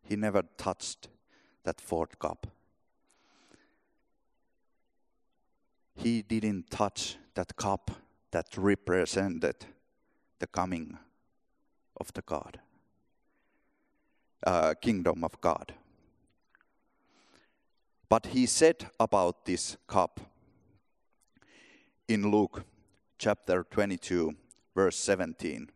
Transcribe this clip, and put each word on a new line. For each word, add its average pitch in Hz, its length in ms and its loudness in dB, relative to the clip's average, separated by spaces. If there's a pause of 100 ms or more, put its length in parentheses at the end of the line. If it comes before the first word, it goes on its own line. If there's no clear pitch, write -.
He 104 140 -4
never 104 260 2 (140)
touched - 520 -8 (560)
that - 160 -4
fourth - 380 -4
cup. - 280 -6 (3500)
He 117 280 0
didn't 104 480 -2
touch - 460 -2 (180)
that - 220 -6
cup - 340 -2 (400)
that - 260 -4
represented 92 1120 0 (720)
the - 80 -6
coming 90 520 -4 (1000)
of - 160 -12
the - 100 -10
God, - 380 -10 (1900)
uh, 80 340 2
kingdom 87 440 0
of - 160 -6
God. - 340 -2 (2250)
But 113 180 6
he 127 200 2
said - 420 4 (120)
about 95 460 2
this - 300 -4 (120)
cup - 320 0 (1900)
in 104 240 2
Luke 104 340 2 (540)
chapter 92 460 0
twenty-two, 87 720 0 (400)
verse 92 200 2
seventeen 80 800 -4